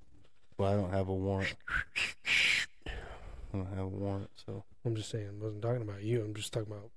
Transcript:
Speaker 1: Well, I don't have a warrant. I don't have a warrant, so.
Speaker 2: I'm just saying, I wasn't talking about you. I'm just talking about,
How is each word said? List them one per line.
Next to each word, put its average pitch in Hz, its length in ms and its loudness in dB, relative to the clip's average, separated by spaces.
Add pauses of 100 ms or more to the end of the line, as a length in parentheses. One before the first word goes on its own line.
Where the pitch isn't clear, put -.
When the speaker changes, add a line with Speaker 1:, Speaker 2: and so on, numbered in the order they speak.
(560)
Speaker 1:
Well, 98 160 6
I 101 40 8
don't 95 160 4
have 95 160 4
a 95 60 4
warrant. 95 400 2 (1300)
I - 680 -6
don't 95 100 0
have 95 180 -4
a 95 40 -2
warrant, 98 420 -2 (160)
so. 104 180 -6 (220)
Speaker 2:
I'm 120 100 2
just 107 140 -4
saying, 104 180 -2
I 104 160 -6
wasn't 104 180 -2
talking 117 200 4
about 101 200 -4
you. 113 200 4
I'm 107 120 0
just 104 180 -4
talking 107 200 0
about, 104 240 -8